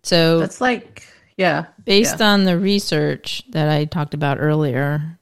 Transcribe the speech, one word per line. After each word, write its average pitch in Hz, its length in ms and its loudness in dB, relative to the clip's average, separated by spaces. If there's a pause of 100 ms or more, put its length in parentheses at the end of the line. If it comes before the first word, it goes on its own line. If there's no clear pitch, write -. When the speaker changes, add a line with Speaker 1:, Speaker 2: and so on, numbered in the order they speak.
Speaker 1:
So 165 360 2
Speaker 2:
That's 190 200 -4
like, 247 440 -4 (340)
yeah. 160 300 0 (180)
Speaker 1:
based 196 340 2
Speaker 2:
Yeah. 208 140 4
Speaker 1:
on 196 100 4
the 175 160 2
research 170 920 -2
that 151 180 0
I 147 160 0
talked 151 280 -6
about 147 280 -4
earlier 151 800 -2